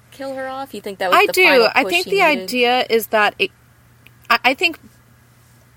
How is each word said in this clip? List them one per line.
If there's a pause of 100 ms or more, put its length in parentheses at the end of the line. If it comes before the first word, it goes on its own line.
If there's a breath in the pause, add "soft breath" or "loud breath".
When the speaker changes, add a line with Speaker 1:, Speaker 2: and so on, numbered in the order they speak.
(100)
Speaker 1:
kill
her
off?
You
think
that
was
Speaker 2:
I
Speaker 1:
the
Speaker 2:
do.
Speaker 1:
final
Speaker 2:
I
Speaker 1:
push
Speaker 2:
think
Speaker 1:
he (100)
Speaker 2:
the
Speaker 1:
needed?
Speaker 2:
idea
is
that
it, (760)
I,
I
think, (1000)